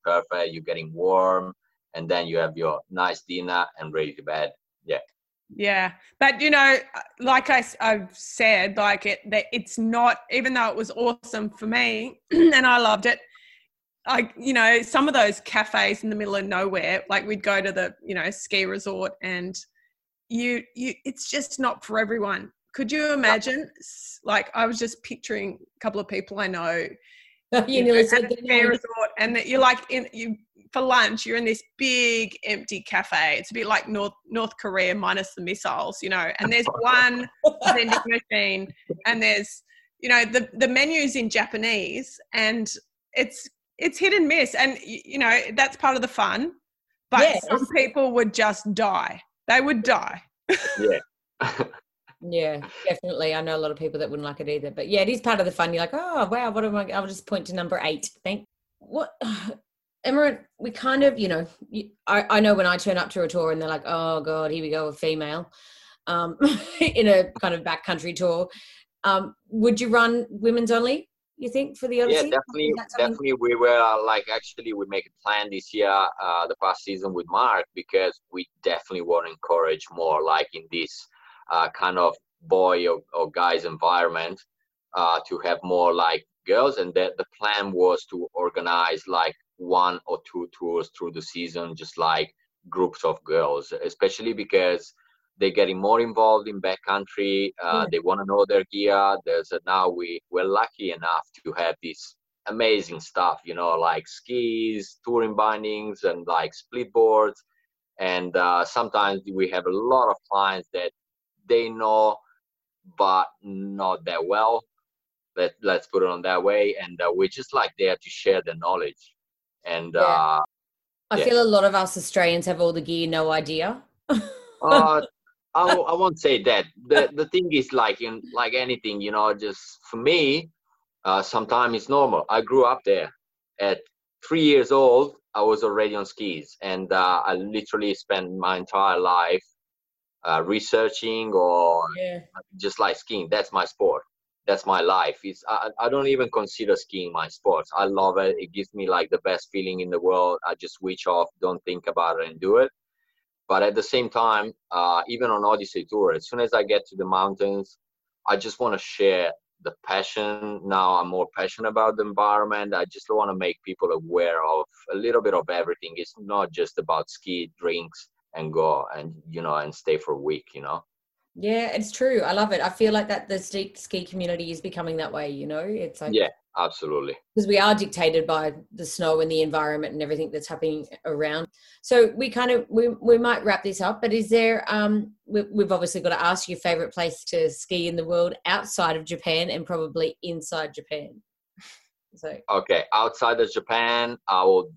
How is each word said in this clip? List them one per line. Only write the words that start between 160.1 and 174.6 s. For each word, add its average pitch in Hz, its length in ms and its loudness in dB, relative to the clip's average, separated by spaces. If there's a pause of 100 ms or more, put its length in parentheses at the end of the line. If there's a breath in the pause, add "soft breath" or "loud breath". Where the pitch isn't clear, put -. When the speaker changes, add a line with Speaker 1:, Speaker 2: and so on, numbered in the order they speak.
Speaker 1:
Now 95 320 2
I'm 87 120 0
more 90 280 -2
passionate 101 320 -4
about 110 280 2
the 107 60 -2
environment. 104 720 0
I 87 120 0
just - 240 -20
wanna 101 240 2
make 90 280 -4
people 90 300 -2
aware 82 520 0
of 78 220 0 (260)
a 95 40 -4
little 117 260 0
bit 101 120 0
of 82 140 -2
everything. 87 480 -4
It's 87 220 -12
not 98 340 -4
just 85 260 -4
about 80 320 -2
ski, 87 480 -8
drinks, 85 500 -6 (260)
and 78 180 -8
go 80 420 0
and, 78 200 -12 (160)
you 82 120 -10
know, 76 140 -4
and 76 180 -6
stay 78 220 -2
for 76 180 -4
a 71 40 -10
week, 73 360 -6
you 69 80 -16
know? 73 220 -10 (520)
Speaker 3:
Yeah, 220 360 -4
it's 214 200 -6
true. 254 300 2
I 151 100 -2
love 208 200 2
it. 170 80 0
I 170 100 0
feel 214 220 2
like 214 160 0
that - 200 -6
the 196 100 -4
ski, 196 380 -8
ski 185 280 -8
community 175 480 -6
is 156 80 -12